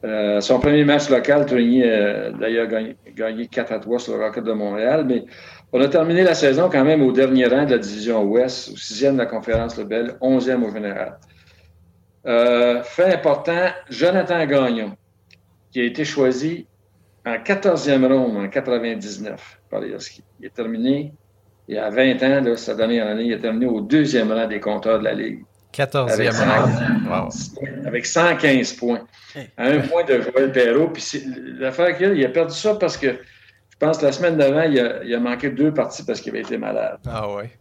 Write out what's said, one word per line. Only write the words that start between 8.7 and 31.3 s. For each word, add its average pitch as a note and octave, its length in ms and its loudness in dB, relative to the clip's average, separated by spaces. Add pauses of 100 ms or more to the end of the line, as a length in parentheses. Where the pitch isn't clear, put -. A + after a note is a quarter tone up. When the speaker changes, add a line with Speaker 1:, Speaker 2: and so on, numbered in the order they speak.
Speaker 1:
au - 40 -16
sixième B2+ 380 -2
de B2+ 40 2
la A2+ 60 0
conférence A2+ 520 -4
Lebel, A2+ 440 -4
onzième B2+ 420 2
au G#2 80 -4
général. G#2 460 -8 (1080)
Euh, A#2+ 560 4
fait F3+ 300 2
important, E3+ 560 0 (200)
Jonathan F3 560 0
Gagnon, B2 460 0 (800)
qui B2+ 100 -6
a - 20 2
été B2 220 -4
choisi C#3+ 640 -2 (580)
en A#2 140 -4
quatorzième D3 680 0
ronde B2+ 320 2
en G2 120 -4
quatre-vingt-dix-neuf G#2+ 1080 -6 (120)
par - 80 -6
les G#2 100 -8
Huskies. - 340 -14 (160)
Il G#2+ 60 -20
est - 80 -18
terminé, B2 600 -4 (540)
il G#2+ 120 -6
a G#2+ 100 -4
vingt B2+ 320 2
ans, C3+ 200 2
là, A#2 140 0
sa A2+ 200 -6
dernière A2+ 320 0
année, G#2+ 160 -4
il A#2 100 0
a G2+ 60 -4
terminé A#2 260 -2
au A2+ 160 -2
deuxième A#2+ 500 2
rang A2+ 140 0
des G#2+ 140 -6
compteurs G#2+ 400 0
de G#2+ 60 -4
la G#2+ 80 -2
Ligue. - 300 -8 (280)
Speaker 2:
Quatorzième B2 560 0
Speaker 1:
Avec A2+ 60 0
cent - 760 0
Speaker 2:
rang. F#2 160 -2
Wow. F#2 40 -10 (560)
Speaker 1:
avec A#2+ 200 -6
cent E3+ 320 2
quinze C3+ 360 2
points. A#2+ 280 -4 (340)
Speaker 3:
Hey. C3 220 -14
Speaker 1:
À A#2 100 -4
un C#3+ 140 4
point E3 240 0
de B2+ 160 4
Joël C3 320 0
Perreault. B2+ 360 4
Puis - 120 -10
c'est, - 220 -8 (360)